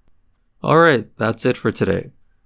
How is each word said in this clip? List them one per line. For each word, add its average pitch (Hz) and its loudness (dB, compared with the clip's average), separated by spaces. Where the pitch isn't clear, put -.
All 147 2
right, 143 2
that's 110 -2
it 127 0
for - -4
today. 92 -4